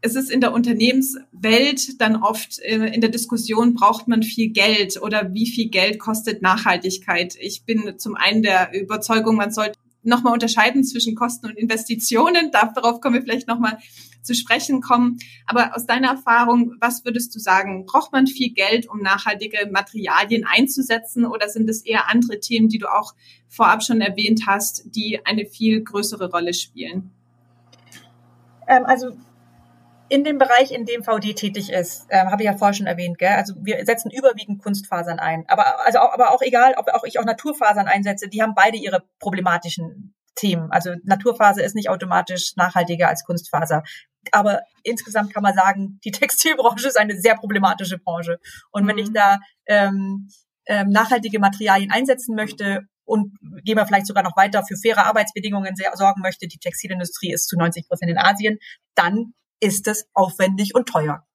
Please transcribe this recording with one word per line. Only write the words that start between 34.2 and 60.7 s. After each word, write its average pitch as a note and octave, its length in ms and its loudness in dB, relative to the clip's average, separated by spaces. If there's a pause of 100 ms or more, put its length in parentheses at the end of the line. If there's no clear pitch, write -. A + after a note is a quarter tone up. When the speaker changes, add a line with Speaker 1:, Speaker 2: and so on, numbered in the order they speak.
Speaker 2:
Kunstfasern F3 600 -6
ein. E3 280 -4
Aber, - 380 2
also A#3+ 140 6
auch, B3 120 6
aber B3 220 4
auch B3+ 80 2
egal, B3+ 360 6
ob - 120 -2
auch A#3 140 0
ich A3+ 160 -6
auch A3 60 -4
Naturfasern A3 600 0
einsetze, G3+ 400 -2
die G#3 140 -4
haben A3 140 0
beide A3 220 4
ihre F#3+ 260 -2 (160)
problematischen F3+ 960 -4 (180)
Themen. E3+ 380 -2
Also F3 320 -2
Naturfaser G3+ 600 2
ist G3 120 -4
nicht G#3 140 -4
automatisch F3+ 640 -4
nachhaltiger F3 520 0
als - 160 -2
Kunstfaser. D#3+ 600 -4 (480)
Aber G3+ 300 2 (200)
insgesamt G#3+ 500 -4
kann G#3 120 -6
man G3 100 4
sagen, G3 500 0
die G#3+ 80 -8
<laughs> - 0 -
Textilbranche C4+ 760 0
ist B3+ 100 0
eine G#3 240 0
sehr A3 140 4
problematische F#3+ 640 -2
Branche. E3+ 400 -6 (320)
Und G3+ 160 0
wenn G#3+ 80 0
Speaker 1:
Mhm. A3 80 -4
Speaker 2:
ich G#3+ 100 -6
da, G3+ 240 4 (300)
ähm, G3 640 0 (360)
ähm, G3+ 240 0
nachhaltige A3 480 2
Materialien G3 540 2
einsetzen B3+ 440 0
möchte G3+ 520 -6 (180)
und G#3 320 -2 (260)
gehen G#3+ 140 0
wir G#3 80 2
vielleicht G3+ 220 0
sogar G3+ 160 0
noch F3+ 120 -4
weiter, G3 280 2
für - 120 -10
faire G#3 300 2
Arbeitsbedingungen G3+ 720 -2
se-, F#3+ 180 -8
sorgen G3 280 2
möchte, F#3 260 -6
die - 100 -16
Textilindustrie F3+ 720 -8
ist - 160 -4
zu F3 100 -4
neunzig E3+ 300 -2
Prozent E3+ 220 -4
in E3+ 80 0
Asien, G3+ 400 -2 (380)
dann G#3 380 0 (280)
ist G3+ 280 0
es - 240 -6
aufwendig F#3+ 600 0